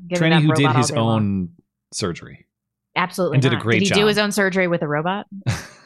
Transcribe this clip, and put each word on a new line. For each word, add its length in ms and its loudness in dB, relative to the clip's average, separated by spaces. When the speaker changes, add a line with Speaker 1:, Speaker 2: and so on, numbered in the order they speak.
Speaker 1:
give 140 -4
me 60 4
Speaker 2:
Tranny 40 4
Speaker 1:
that 120 6
Speaker 2:
who 100 4
did 100 2
Speaker 1:
robot 120 4
all 60 4
Speaker 2:
his 100 0
Speaker 1:
day 60 -6
long. 180 2
Speaker 2:
own 340 0
surgery. 540 -8
Speaker 1:
Absolutely 420 -2
Speaker 2:
And 40 4
did 120 2
a 20 0
Speaker 1:
not. 80 -6
Speaker 2:
great 120 0
Speaker 1:
Did 80 2
he 60 0
Speaker 2:
job. 80 0
Speaker 1:
do 100 4
his 120 0
own 120 0
surgery 360 0
with 160 -2
a 40 -4
robot? 380 -4